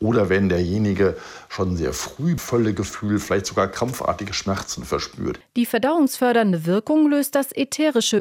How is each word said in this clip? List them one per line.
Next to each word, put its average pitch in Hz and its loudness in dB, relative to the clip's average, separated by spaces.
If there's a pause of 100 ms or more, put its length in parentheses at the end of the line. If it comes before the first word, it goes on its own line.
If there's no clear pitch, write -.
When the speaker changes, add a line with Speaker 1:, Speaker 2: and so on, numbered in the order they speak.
Speaker 1:
oder 107 4
wenn 95 4
derjenige 92 2 (320)
schon 90 -2
sehr 78 -2
früh - -2
Völlegefühl, 107 -2
vielleicht 101 -2
sogar 101 0
krampfartige 101 -4
Schmerzen - -6
verspürt. - -6 (180)
Speaker 2:
Die 240 2
verdauungsfördernde 233 2
Wirkung 285 2
löst 285 0
das 277 0
ätherische 269 0